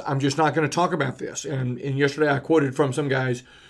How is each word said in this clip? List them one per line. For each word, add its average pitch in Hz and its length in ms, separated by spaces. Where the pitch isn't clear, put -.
"I'm 139 140
just 131 180
not 151 160
gonna 151 160
talk 175 240
about 139 240
this." - 260
And, 131 360
and 135 180
yesterday 143 320
I 139 80
quoted 139 380
from 139 180
some 143 160
guys 131 320